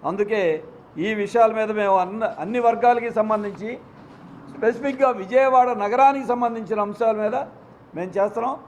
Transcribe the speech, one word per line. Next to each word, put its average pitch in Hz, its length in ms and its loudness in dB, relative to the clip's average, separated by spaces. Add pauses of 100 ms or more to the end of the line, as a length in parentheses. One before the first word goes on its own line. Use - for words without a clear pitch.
అందుకే 202 320 -2 (640)
ఈ 214 40 -2 (120)
విషయాల 220 360 4
మీద 214 120 -2 (100)
మేము 196 240 2
అన్న-, 208 300 -4 (100)
అన్ని 226 240 -4
వర్గాలకి 233 420 2 (100)
సంబంధించి, 214 520 -4 (800)
స్పెసిఫిక్‌గా 262 560 0 (120)
విజయవాడ 254 480 4 (140)
నగరానికి 262 480 4
సంబంధించిన 226 540 -2
అంశాల 220 380 0
మీద 214 120 -2 (600)
మేము 175 220 -8
చేస్తున్నాం. 226 380 -2 (120)